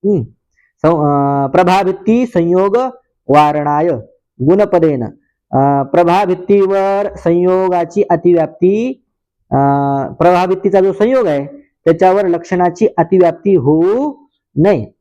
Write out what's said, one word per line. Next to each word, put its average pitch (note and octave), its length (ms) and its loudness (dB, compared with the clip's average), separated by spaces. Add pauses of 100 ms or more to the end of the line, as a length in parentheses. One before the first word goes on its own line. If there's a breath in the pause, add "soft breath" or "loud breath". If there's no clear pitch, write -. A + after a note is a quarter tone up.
हम्म. G3 180 0 (600)
सं-, E3 120 2
अं, C#3+ 560 -2
प्रभाभित्ती F#3+ 760 0
संयोग F#3 500 0 (520)
वारणाय D3 640 0 (500)
गुणपदेन. E3 640 0 (480)
अं, C#3 320 0
प्रभाभित्तीवर F#3+ 1300 0
संयोगाची F3+ 960 0
अतिव्याप्ती, F3+ 920 0 (460)
अं, C#3 640 -2
प्रभाभित्तीचा F#3 680 0
जो F#3+ 120 0
संयोग A#3+ 340 0
आहे C#3+ 200 -2 (380 loud breath)
त्याच्यावर F#3 420 2
लक्षणाची F3 600 -2 (100)
अतिव्याप्ती F3 580 2
होऊ F3+ 720 0 (300)
नये. D#3 440 0